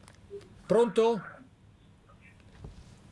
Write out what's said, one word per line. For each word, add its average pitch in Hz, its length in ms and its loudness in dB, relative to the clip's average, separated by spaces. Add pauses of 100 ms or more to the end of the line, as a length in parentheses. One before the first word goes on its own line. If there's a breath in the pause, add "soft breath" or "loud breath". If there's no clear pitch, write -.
(680)
Pronto? 226 560 2 (1900)